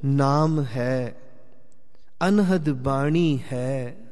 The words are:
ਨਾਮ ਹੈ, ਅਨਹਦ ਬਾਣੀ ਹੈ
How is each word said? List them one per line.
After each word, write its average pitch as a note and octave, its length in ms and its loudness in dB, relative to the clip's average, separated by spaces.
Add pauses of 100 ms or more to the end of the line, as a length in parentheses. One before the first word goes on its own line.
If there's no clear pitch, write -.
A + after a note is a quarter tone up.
ਨਾਮ C#3+ 580 4 (120)
ਹੈ, B2+ 400 -2 (1120)
ਅਨਹਦ F#3 420 4
ਬਾਣੀ C#3 720 2 (120)
ਹੈ B2+ 440 -4 (160)